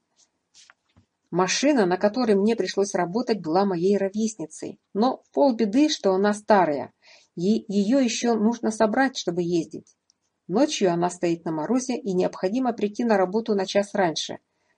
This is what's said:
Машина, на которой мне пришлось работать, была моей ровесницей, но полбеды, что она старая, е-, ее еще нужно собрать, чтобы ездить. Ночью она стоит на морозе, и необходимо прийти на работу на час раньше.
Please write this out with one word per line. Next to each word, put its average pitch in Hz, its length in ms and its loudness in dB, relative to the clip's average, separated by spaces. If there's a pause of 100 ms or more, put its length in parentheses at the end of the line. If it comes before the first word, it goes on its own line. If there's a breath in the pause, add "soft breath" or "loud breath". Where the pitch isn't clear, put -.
(1300)
Машина, 190 540 2
на 175 120 0
которой 214 380 2
мне 214 200 2
пришлось 196 380 -2
работать, 196 480 -2
была 165 240 0
моей 190 320 2
ровесницей, 196 840 -6 (140)
но 226 280 0 (120)
полбеды, 262 560 2
что 196 240 0
она 208 200 2
старая, 175 600 0 (420 soft breath)
е-, 208 320 0
ее 208 320 2
еще 240 360 0
нужно 220 360 0
собрать, 247 460 0
чтобы 180 240 -4
ездить. 170 560 -4 (500)
Ночью 214 440 2
она 175 180 -2
стоит 170 360 -4
на 165 80 -4
морозе, 233 420 -2
и 202 160 -6
необходимо 202 640 -2
прийти 208 320 -4
на 220 120 2
работу 208 380 0
на 190 100 -2
час 202 280 -2
раньше. 175 460 -2 (380)